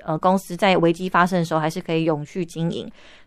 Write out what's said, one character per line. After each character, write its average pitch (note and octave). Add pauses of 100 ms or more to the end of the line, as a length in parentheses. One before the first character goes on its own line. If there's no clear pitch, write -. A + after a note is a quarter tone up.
呃， D#3
公 F#3
司 F3+
在 F#3
危 E3+
机 F3+
发 F3
生 F#3
的 E3+
时 D#3+
候 D#3+
还 D#3+
是 F3
可 E3+
以 E3
永 D3
续 F3+
经 E3
营， - (380)